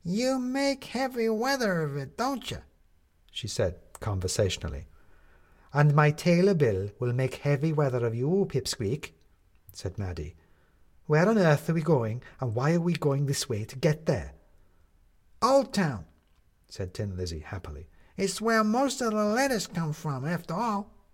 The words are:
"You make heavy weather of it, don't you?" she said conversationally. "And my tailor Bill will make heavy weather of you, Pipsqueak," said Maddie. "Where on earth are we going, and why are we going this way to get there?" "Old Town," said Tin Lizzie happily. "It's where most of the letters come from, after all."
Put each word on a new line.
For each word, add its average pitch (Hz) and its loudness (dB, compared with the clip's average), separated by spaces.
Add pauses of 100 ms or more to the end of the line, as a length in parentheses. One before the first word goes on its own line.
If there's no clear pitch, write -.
"You 247 0
make 269 -2
heavy 254 -2
weather 226 0
of 143 -4
it, 139 -10
don't 254 -4
you?" - -8 (720)
she - -10
said 98 0 (240)
conversationally. 92 -2 (840)
"And 147 6
my 151 6
tailor 175 4
Bill 101 2
will 123 0
make 127 0
heavy 143 0
weather 131 2
of 113 0
you, 156 2
Pipsqueak," - -4 (600)
said - -8
Maddie. 82 -6 (720)
"Where 156 4
on 220 4
earth 160 4
are 160 2
we 165 0
going, 123 2 (180)
and 117 -4
why 135 2
are 170 2
we 170 0
going 143 0
this 135 -4
way 107 -4
to 131 -14
get 151 0
there?" 92 -2 (1080)
"Old 262 4
Town," 139 0 (640)
said 90 -8
Tin 101 -6
Lizzie 82 -6
happily. 76 -12 (300)
"It's 196 -4
where 220 2
most 247 0
of 220 0
the 214 0
letters 233 0
come 165 -4
from, 139 -6
after 165 -6
all." 208 -2 (240)